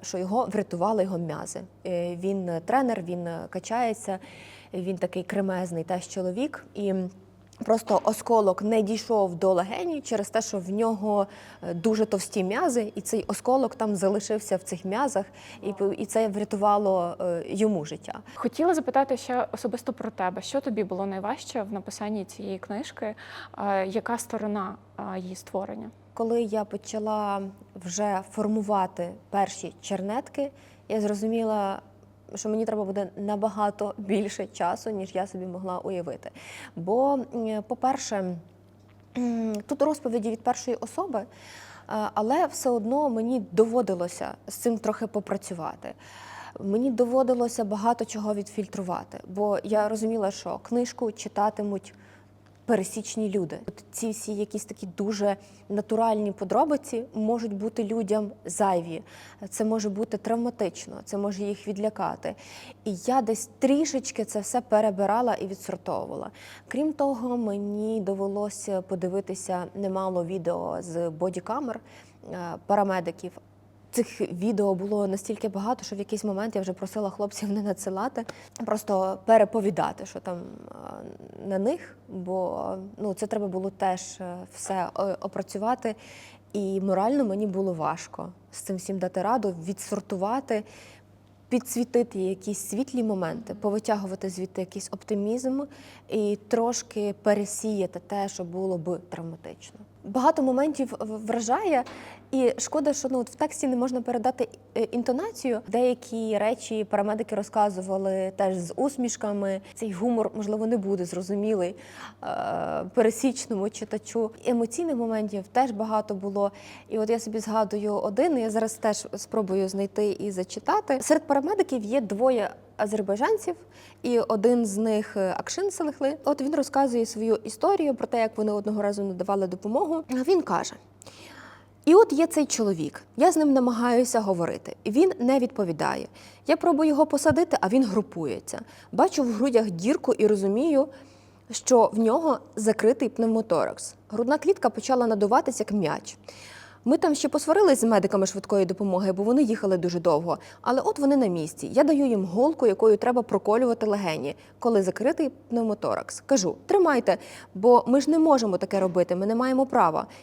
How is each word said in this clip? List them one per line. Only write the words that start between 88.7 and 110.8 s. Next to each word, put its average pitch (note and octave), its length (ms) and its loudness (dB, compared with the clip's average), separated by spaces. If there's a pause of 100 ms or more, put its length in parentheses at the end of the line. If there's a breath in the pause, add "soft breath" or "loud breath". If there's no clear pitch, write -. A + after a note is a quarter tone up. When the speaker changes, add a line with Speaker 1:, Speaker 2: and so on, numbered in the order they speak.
Speaker 1:
всім F#3+ 240 -6
дати F3+ 220 -2
раду, G3+ 340 0 (120)
відсортувати, G#3 960 -4 (840 loud breath)
підсвітити A#3+ 680 0
якісь F#3+ 400 -4 (100)
світлі B3 340 -2
моменти, F#3+ 500 -4
повитягувати G3+ 760 -2
звідти F#3 320 -6
якийсь F#3+ 300 -10
оптимізм A#3+ 720 -2 (460 loud breath)
і G#3 380 0
трошки A3+ 760 -2
пересіяти G#3 840 0
те, G3+ 220 -4
що F#3+ 140 -10
було F3+ 340 -4
б E3 220 -4 (100)
травматично. - 680 -14 (240)
Багато C4+ 400 2
моментів C4 560 0
в-, G#3+ 260 -8
вражає, A#3+ 580 2 (480 loud breath)
і B3+ 260 4
шкода, D4 360 0
що, C4+ 180 -4
ну, B3+ 80 0
от A#3+ 100 -4
в - 60 -20
тексті D4+ 320 -2
не B3+ 80 2
можна B3 260 0
передати, A#3+ 460 0 (300)
е, A#3 60 2
інтонацію. B3 840 -2
Деякі A3+ 680 0
речі A3 460 -2
парамедики G#3 520 -2
розказували F#3+ 1000 0
теж F#3+ 220 2
з F3 180 -6
усмішками. G#3 880 -2 (140 loud breath)
Цей A3 160 -6
гумор, G#3+ 440 0
можливо, G#3+ 320 -2
не A#3 100 2
буде F#3+ 280 -2